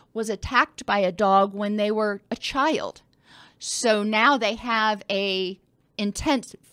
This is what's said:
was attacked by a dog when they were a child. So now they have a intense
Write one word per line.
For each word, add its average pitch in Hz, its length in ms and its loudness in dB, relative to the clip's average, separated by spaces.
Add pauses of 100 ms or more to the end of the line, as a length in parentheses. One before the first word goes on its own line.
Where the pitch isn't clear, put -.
(120)
was 220 160 -6
attacked 240 560 -2
by 202 140 0
a 185 120 2
dog 196 440 4
when 208 240 -4
they 208 120 0
were 214 300 0 (100)
a 233 60 -6
child. - 640 -2 (600)
So 214 400 0
now 220 360 2
they 214 160 0
have 220 560 0
a 190 500 -2 (380)
intense 214 580 -2 (160)